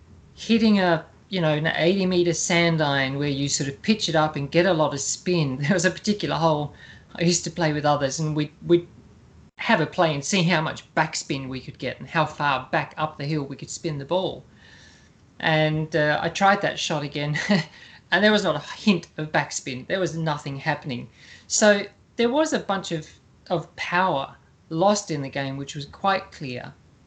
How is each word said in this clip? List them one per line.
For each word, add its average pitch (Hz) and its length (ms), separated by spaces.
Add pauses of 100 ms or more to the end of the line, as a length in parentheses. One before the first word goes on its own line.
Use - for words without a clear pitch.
(360)
hitting 214 440
a, 170 260 (240)
you 185 120
know, 156 120
an 151 220
eighty 185 300
meter 175 280
sand 170 460
iron 139 380
where 147 100
you 139 220
sort 143 200
of - 120
pitch 214 260
it 160 80
up 156 200
and 143 160
get 175 160
a 180 60
lot 156 200
of 135 60
spin. 151 580
<laughs> 147 40
There 143 120
was 170 120
a 180 60
particular 160 440
hole 151 380 (420)
I 180 80
used 170 220
to 170 60
play 156 220
with 147 120
others, 143 340
and 151 160
we'd, 151 160 (160)
we'd 170 200 (720)
have 196 240
a 240 40
play 165 280
and 139 100
see 185 200
how 165 180
much 127 220 (120)
backspin 147 540
we 131 100
could - 180
get 120 220
and 135 80
how 156 180
far 139 460
back 151 260
up 156 200
the 143 80
hill 151 180
we 139 140
could - 120
spin 156 280
the 139 80
ball. 180 360 (1000)
And, 156 540
uh, 151 260
I 165 80
tried 196 320
that 147 180
shot 147 240
again, 147 340 (360)
<laughs> - 380
and 180 120
there 214 80
was 208 140
not 156 100
a - 260
hint 185 260 (100)
of 156 160
backspin. 139 540
There 190 120
was 165 160
nothing 147 420
happening. 139 520 (380)
So 208 380 (300)
there 240 140
was 302 240
a 214 60
bunch 185 340
of, 156 140 (420)
of 160 260
power 175 580 (360)
lost 190 420
in 143 100
the 135 80
game, 135 280
which 139 180
was 139 100
quite - 460
clear. 135 420 (340)